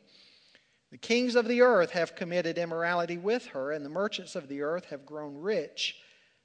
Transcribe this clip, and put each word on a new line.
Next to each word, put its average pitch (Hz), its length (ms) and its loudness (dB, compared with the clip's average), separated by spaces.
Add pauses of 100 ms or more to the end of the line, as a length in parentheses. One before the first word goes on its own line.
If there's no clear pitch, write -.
(920)
The 139 60 -20
kings 240 380 0
of 233 120 4
the 240 140 4
earth 220 300 8
have 170 260 -2
committed 170 400 -2
immorality 170 640 0
with 220 300 -2
her, 135 220 -6
and 151 140 -4
the 139 60 -10
merchants 190 440 -4
of 151 140 -8
the 143 140 -6
earth 165 240 -4
have 139 180 -12
grown 147 320 -12
rich 175 600 -4 (460)